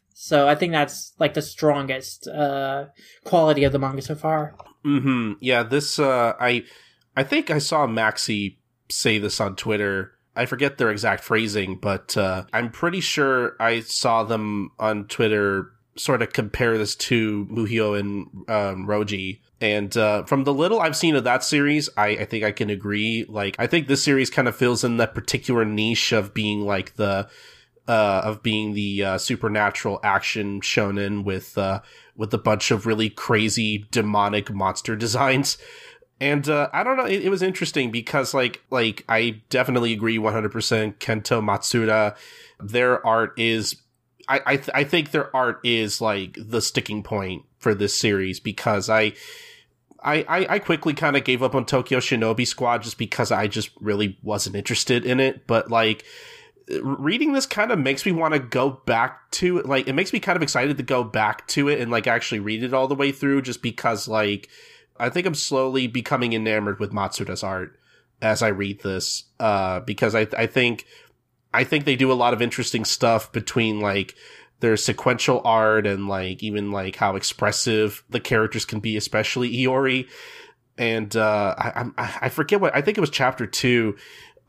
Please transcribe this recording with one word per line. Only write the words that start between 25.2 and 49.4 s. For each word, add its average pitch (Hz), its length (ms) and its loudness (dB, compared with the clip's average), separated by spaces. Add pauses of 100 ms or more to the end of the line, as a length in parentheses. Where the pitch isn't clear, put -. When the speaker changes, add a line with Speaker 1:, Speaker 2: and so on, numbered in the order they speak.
Speaker 2:
niche 107 480 0
of 104 200 0
being, 104 280 -2
like, 101 340 -4
the, 101 320 -2 (580)
uh, 107 380 4
of 107 180 -4
being 107 340 -2
the, 101 280 -2
uh, 95 140 0
supernatural 104 840 -2
action 101 600 -2
shonen 101 640 0
with, 95 320 -4
uh, 95 240 -2 (340)
with 107 180 -6
a 113 40 2
bunch 107 340 2
of 107 140 0
really 110 240 0
crazy 107 800 0
demonic 104 640 2
monster 95 420 -2
<laughs> - 0 -
designs. 127 600 2 (640)
And, 143 260 0
uh, 147 240 2
I 185 120 0
don't 262 120 0
know, 254 120 0
it, 196 180 0
it 190 40 2
was 190 120 0
interesting 160 500 -2
because, 120 420 -2
like, 123 360 0
like, 117 400 0
I 113 400 0
definitely 123 420 2
agree 113 260 0
one 107 140 0
hundred 107 220 -2
percent. 110 480 -2
Kento 113 420 0
Matsuda, 107 720 2 (420)
their 123 480 2
art 113 320 2
is, 113 380 0 (520)
I, 135 180 2
I, 135 120 2
th-, - 180 -6
I 143 80 2
think 151 260 0
their 147 260 -2
art 123 280 0
is, 113 380 0
like, 101 360 -2
the 110 240 -4
sticking 107 400 -4
point 95 440 -6 (120)
for 113 160 0
this 98 240 -2
series 95 420 0
because 104 480 -2
I, 110 260 2 (920)